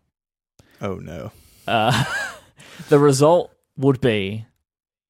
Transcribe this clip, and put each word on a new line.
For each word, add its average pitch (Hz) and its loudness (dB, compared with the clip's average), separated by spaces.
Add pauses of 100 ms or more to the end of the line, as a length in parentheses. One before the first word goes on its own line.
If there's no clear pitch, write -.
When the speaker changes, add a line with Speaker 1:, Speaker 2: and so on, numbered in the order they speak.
(800)
Speaker 1:
Oh, 98 -8
no. 90 -14 (340)
Speaker 2:
Uh, 113 0 (440)
<laughs> - -20
the 147 6
result 147 4 (240)
would 135 0
be 107 -2 (640)